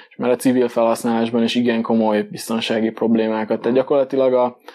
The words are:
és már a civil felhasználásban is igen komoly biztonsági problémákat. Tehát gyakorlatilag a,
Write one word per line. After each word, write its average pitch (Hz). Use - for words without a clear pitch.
és -
már 120
a 123
civil 127
felhasználásban 117
is 117
igen 120
komoly 107
biztonsági 113
problémákat. 110
Tehát 120
gyakorlatilag 131
a, 123